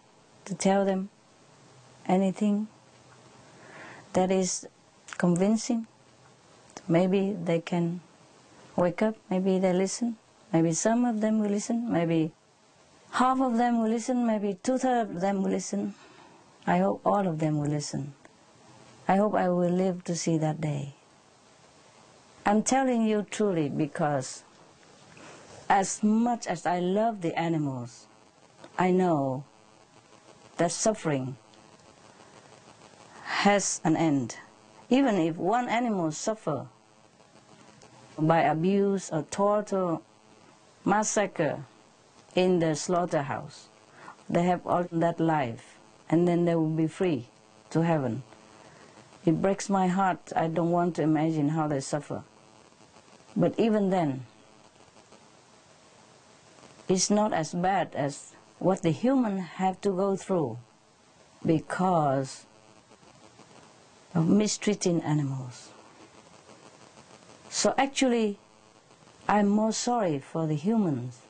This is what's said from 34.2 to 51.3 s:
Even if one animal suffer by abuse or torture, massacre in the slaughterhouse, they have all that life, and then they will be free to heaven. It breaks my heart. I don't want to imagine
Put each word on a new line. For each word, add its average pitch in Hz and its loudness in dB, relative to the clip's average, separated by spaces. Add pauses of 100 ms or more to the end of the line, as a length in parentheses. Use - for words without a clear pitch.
Even 254 2
if 170 0
one 226 -2
animal 208 -2
suffer 151 -6 (1500)
by 160 2
abuse 190 2
or 160 -2 (100)
torture, 202 0 (840)
massacre 175 0 (720)
in 185 4
the 160 2
slaughterhouse, 151 -4 (600)
they 175 2
have 180 0
all 175 0
that 170 0
life, 151 -2 (320)
and 170 4
then 175 2
they 170 2
will 160 2
be 160 2
free 156 -2 (420)
to 160 2
heaven. 139 0 (1040)
It 160 4
breaks 196 0
my 196 2
heart. 185 0
I 165 2
don't 165 0
want 175 2
to 160 0
imagine 156 2